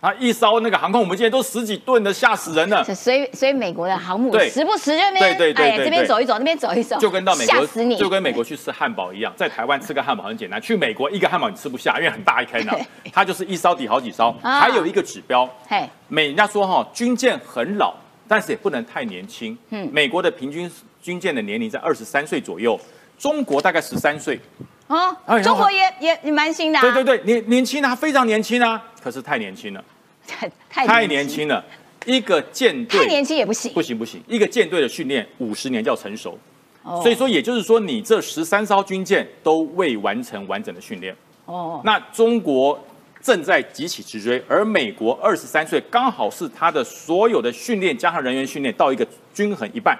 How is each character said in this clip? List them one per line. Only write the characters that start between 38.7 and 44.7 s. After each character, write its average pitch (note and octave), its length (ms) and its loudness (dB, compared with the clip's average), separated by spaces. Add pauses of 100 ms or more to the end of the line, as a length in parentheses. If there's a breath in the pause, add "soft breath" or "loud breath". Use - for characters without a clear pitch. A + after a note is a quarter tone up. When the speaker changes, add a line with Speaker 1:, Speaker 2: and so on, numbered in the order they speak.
Speaker 1:
军 F#3+ 200 -6
舰 F3+ 220 2 (160)
都 D#3+ 180 4 (140)
未 E3+ 220 0
完 G#2 260 -2
成 G2+ 240 -10
完 G2 160 -6
整 G#2+ 120 -10
的 - 60 -18
训 G2 200 -14
练。 F#2 140 -10 (320)
Speaker 2:
哦。 E3+ 380 -8
Speaker 1:
那 G#3 140 2 (140)
中 A#3 260 4
国 C#3+ 400 2 (420)
正 B3 220 2
在 F3+ 200 2
急 D3 260 -10
起 - 140 -10
直 G#2+ 200 -14
追， B2 240 0
而 F3+ 180 2
美 E3 280 0